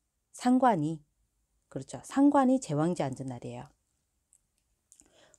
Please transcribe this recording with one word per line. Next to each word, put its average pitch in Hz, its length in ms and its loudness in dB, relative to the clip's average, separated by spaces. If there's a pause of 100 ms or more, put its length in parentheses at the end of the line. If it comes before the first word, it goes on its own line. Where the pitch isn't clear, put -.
(320)
상관이, 208 720 0 (680)
그렇죠. 135 340 -14
상관이 269 560 4
제왕지 160 440 -2
앉은 131 240 -6
날이에요. 123 420 -12 (1700)